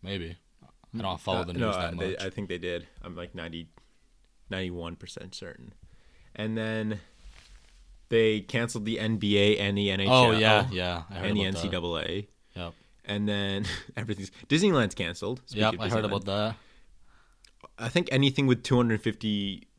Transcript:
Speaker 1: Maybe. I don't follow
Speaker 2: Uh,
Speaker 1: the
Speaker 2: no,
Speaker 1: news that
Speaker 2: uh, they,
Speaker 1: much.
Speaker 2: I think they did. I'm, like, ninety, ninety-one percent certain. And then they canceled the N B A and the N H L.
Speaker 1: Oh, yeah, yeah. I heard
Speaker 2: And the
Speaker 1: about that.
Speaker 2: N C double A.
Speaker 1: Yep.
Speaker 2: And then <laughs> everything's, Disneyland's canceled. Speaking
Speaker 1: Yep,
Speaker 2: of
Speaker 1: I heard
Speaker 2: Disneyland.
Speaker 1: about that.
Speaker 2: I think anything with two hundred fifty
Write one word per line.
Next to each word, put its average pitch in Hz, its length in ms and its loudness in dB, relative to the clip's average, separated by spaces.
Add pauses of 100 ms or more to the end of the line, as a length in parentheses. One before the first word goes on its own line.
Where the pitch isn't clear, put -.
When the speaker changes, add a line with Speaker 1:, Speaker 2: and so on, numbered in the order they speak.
Speaker 1:
Maybe. 87 340 -6 (260)
I - 400 -16
don't 95 180 -4
follow 92 200 0
Speaker 2:
Uh, 90 40 -2
Speaker 1:
the 87 100 -8
Speaker 2:
no, 110 140 -2
Speaker 1:
news 98 80 0
that 85 180 -4
Speaker 2:
uh, - 20 -8
they, 92 140 -4
Speaker 1:
much. 90 120 -6
Speaker 2:
I 98 80 -6
think 98 200 -10
they 90 80 -4
did. 87 280 -6 (160)
I'm, 90 140 -12
like, 87 180 -12
ninety, 82 340 -10 (840)
ninety-one 87 460 -6
percent - 380 -16
certain. - 380 -14 (640)
And 110 200 -4
then 110 440 -2 (1080)
they 113 320 6
canceled 117 440 -4
the 113 160 -2
N 110 160 0
B 101 220 4
A 104 200 6
and 98 180 0
the 101 140 2
N 95 100 0
H 98 80 2
L. 123 60 4
Speaker 1:
Oh, 123 180 8
yeah, 110 380 6
yeah. 90 400 -2
I 98 40 -12
heard 92 160 -6
Speaker 2:
And 104 60 0
the 101 60 0
Speaker 1:
about 95 120 -2
that. 90 40 -4
Speaker 2:
N 82 60 -4
C 87 60 -2
double 87 280 -4
A. 85 300 -6 (260)
Speaker 1:
Yep. 87 200 -10 (320)
Speaker 2:
And 104 220 -2
then 101 360 -2 (160)
<laughs> - 160 -16
everything's, 104 340 -6 (180)
Disneyland's 151 460 4
canceled. 98 520 -6
Speaking 107 160 -2
Speaker 1:
Yep, 110 120 4
Speaker 2:
of - 60 -8
Speaker 1:
I 107 80 -2
heard 110 160 0
Speaker 2:
Disneyland. - 20 0
Speaker 1:
about 101 200 -2
that. 104 300 -2 (1200)
Speaker 2:
I 113 100 -6
think 175 240 0
anything 139 340 4
with 123 160 4
two - 140 2
hundred 117 260 4
fifty 101 640 -2 (120)